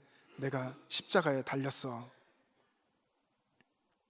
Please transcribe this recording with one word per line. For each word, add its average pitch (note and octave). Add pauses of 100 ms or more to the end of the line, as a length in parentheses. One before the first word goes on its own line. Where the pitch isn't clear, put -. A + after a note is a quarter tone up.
(360)
내가 C3 (140)
십자가에 D3
달렸어." C3+ (2000)